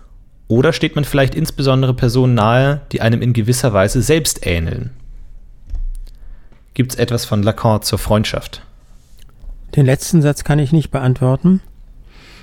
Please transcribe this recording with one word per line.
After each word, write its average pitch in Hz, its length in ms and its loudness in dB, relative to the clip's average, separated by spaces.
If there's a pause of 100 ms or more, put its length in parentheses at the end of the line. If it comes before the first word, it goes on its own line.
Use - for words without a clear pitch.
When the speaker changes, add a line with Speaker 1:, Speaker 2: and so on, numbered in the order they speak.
(480)
Speaker 1:
Oder 131 240 4
steht 160 220 -2
man 143 100 0
vielleicht 135 300 0
insbesondere 135 600 0
Personen 127 400 2
nahe, 127 480 2 (100)
die - 80 -2
einem 113 220 2
in 120 100 2
gewisser 117 400 0
Weise 101 300 2
selbst - 440 0
ähneln? 87 440 -2 (1800)
Gibt's 123 220 -4
etwas 120 280 -2
von 104 180 -2
Lacan 107 400 0
zur - 160 -4
Freundschaft? - 640 -2 (1120)
Speaker 2:
Den 139 100 6
letzten 131 340 2
Satz 143 240 0
kann 147 140 2
ich 143 140 0
nicht 160 180 2
beantworten. 131 720 2 (800)